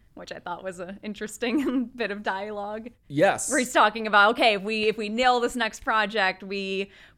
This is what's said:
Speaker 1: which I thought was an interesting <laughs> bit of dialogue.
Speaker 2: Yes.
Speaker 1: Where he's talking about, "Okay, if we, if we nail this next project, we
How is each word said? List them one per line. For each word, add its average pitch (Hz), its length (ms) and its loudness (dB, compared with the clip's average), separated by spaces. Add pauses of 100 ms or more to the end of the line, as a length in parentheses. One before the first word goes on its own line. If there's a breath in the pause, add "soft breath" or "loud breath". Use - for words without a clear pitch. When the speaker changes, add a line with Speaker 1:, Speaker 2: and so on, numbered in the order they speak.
(160 soft breath)
Speaker 1:
which 180 160 -16
I - 80 -12
thought 175 240 -10
was 185 160 -8
an 185 240 -10
interesting 247 880 -2
<laughs> - 40 -20
bit 233 140 -4
of 202 140 -8
dialogue. 208 680 -6 (180)
Speaker 2:
Yes. 156 440 2
Speaker 1:
Where 294 80 2
he's 254 140 -2
talking 226 340 4
about, 208 240 6
"Okay, 240 240 4
if 190 80 -4
we, 214 220 -2
if 214 120 2
we 214 120 -4
nail 247 320 4
this 240 140 -2
next 226 280 -4
project, 208 580 0
we 196 480 -6 (280 loud breath)